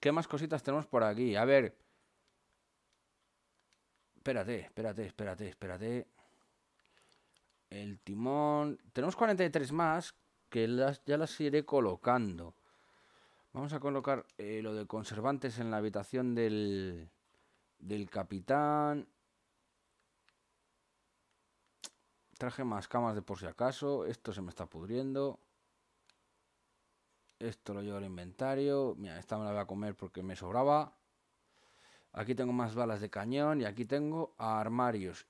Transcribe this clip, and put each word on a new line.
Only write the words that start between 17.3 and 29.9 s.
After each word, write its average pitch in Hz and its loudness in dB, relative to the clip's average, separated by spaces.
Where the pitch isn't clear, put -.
del 101 -6
capitán. 147 0
Traje 127 -4
más 107 -2
camas 117 2
de 104 -4
por 95 -8
si 90 -8
acaso. 131 0
Esto 113 -6
se 98 -8
me 90 -8
está 85 -8
pudriendo. 131 -4
Esto 110 -8
lo 101 -6
llevo 101 -6
al 98 -6
inventario. 131 -2
Mira, 87 -10
esta 98 -6
me 107 -4
la 104 -2
voy 104 0
a 98 -2
comer 101 -4